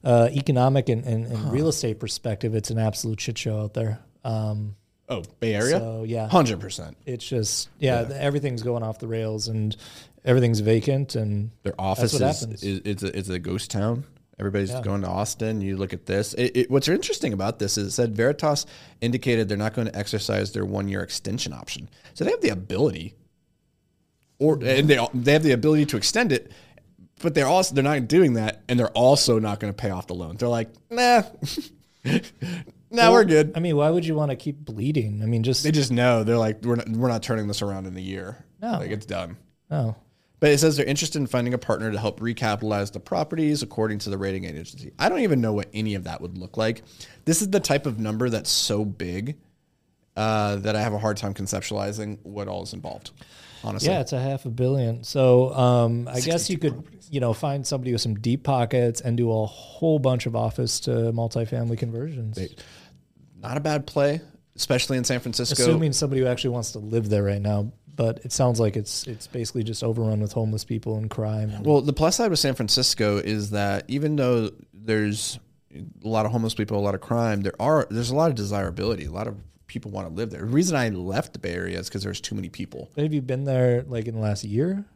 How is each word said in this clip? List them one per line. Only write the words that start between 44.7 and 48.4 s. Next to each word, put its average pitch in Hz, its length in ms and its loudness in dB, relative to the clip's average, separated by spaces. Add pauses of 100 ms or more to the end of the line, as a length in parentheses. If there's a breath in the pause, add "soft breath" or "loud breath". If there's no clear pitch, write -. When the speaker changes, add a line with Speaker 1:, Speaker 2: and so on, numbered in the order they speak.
Speaker 2:
I 151 80 2
don't 349 140 2
even 165 180 4
know 110 140 2
what 101 200 -2
any 107 220 -2
of 92 80 -6
that 82 160 -10
would 87 180 -10
look 92 200 -10
like. 113 260 -2 (400 loud breath)
This 165 180 2
is 202 100 -2
the 196 100 2
type 143 240 0
of 117 140 -4
number 110 300 -2
that's 113 200 -4